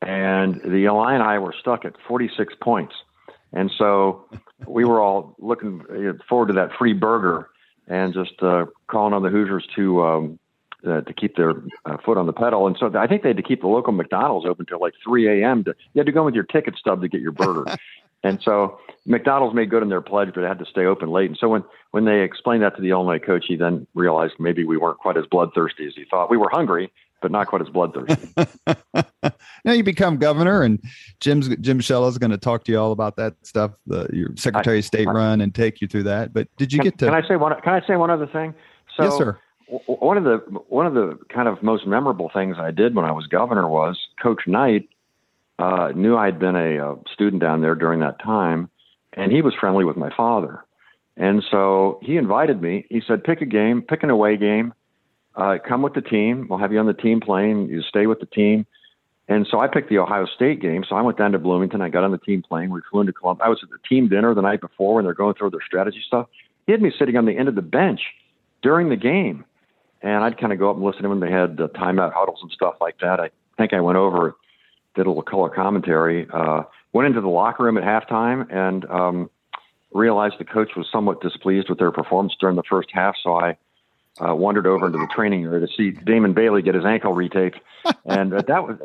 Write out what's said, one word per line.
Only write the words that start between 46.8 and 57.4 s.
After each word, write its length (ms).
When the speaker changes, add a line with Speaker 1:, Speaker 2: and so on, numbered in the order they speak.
Speaker 1:
student 260
down 220
there 140
during 240
that 180
time, 500
and 180
he 120
was 100
friendly 320
with 100
my 220
father. 480
And 360
so 500
he 160
invited 420
me. 300
He 180
said, 160
"Pick 180
a 40
game, 380
pick 180
an 80
away 280
game, 360
uh, 280
come 200
with 100
the 80
team. 480
We'll 80
have 160
you 60
on 80
the 80
team 240
plane. 500